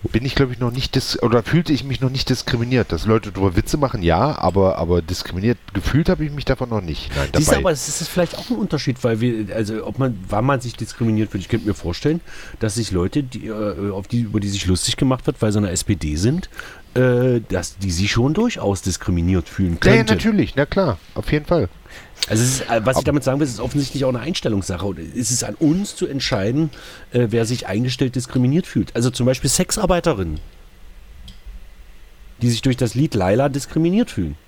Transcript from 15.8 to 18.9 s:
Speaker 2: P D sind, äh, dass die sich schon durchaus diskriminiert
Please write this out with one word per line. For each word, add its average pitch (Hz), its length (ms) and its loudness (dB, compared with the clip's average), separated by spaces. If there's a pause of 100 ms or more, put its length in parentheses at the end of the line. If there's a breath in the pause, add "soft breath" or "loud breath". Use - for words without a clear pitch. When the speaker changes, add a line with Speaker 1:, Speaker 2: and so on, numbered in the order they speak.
Speaker 2:
P 104 120 0
D 76 200 -2
sind, 123 340 0 (460 loud breath)
äh, 123 540 4
dass 92 280 -4
die 95 140 -2
sich 92 200 0
schon 131 220 4
durchaus 202 480 0
diskriminiert 90 680 0